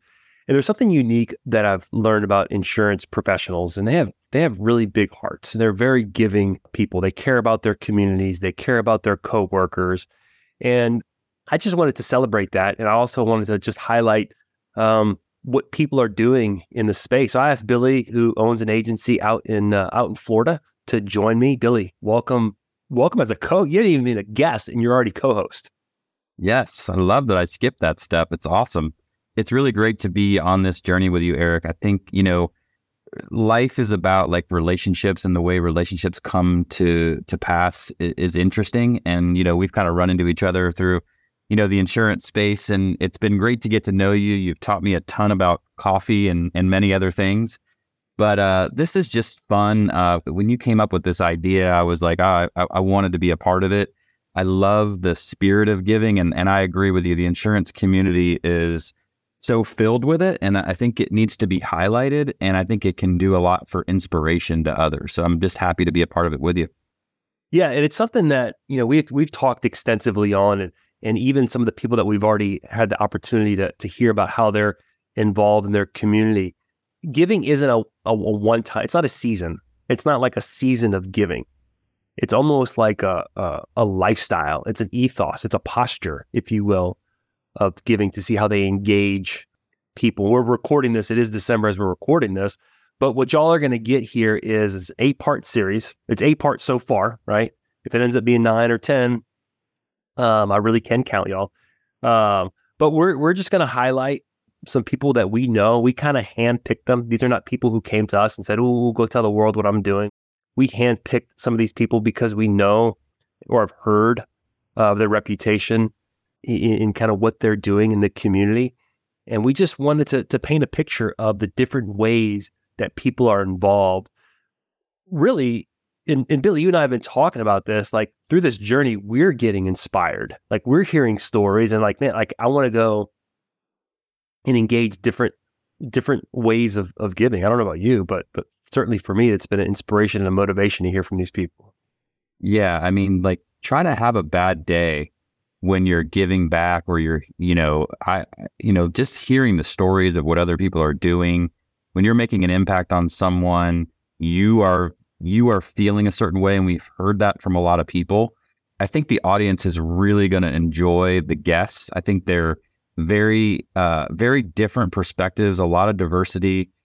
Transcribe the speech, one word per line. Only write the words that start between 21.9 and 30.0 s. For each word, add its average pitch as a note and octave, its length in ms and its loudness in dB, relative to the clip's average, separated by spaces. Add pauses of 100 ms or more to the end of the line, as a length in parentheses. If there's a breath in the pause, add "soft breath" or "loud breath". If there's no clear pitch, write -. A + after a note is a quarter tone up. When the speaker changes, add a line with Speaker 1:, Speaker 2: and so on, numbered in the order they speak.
Speaker 1:
welcome, A2+ 540 -2 (320)
welcome C3 320 0
as A2+ 120 0
a - 40 -2
co-, F#3 280 0
you D#3 160 2
didn't G#3+ 100 4
even C3+ 140 2
need A#2+ 140 0
a G2+ 40 -6
guest, A2+ 460 -2
and A#2 120 -4
you're A#2+ 140 2
already A#2+ 160 2
co-host. - 600 -4 (680)
Speaker 2:
Yes, A2 500 -4
I F#2 60 -6
love G2+ 320 2
that G2 100 0
I F2 100 0
skipped - 340 -4
that D#2+ 180 -2
step. E2 320 -2
It's E2 160 -8
awesome. E2+ 480 -2 (420)
It's A2 160 -4
really C3+ 180 2
great A2 280 0
to G#2 100 -6